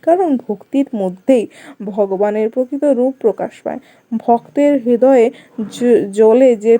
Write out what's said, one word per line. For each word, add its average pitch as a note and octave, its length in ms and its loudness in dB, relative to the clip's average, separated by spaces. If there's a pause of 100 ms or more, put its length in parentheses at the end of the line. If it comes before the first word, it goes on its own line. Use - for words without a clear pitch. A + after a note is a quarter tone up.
কারণ E4 360 0
ভক্তির C4+ 480 -6 (100)
মধ্যেই G3+ 520 -2 (360)
ভগবানের G#3 680 -4
প্রকৃত C4 340 -6
রূপ C4 360 0
প্রকাশ - 420 -4
পায়। - 180 -8 (380)
ভক্তের C#4 680 0
হৃদয়ে B3 460 2 (400)
জ-, A#3 400 0
জ্বলে A3 440 4
যে A3+ 240 2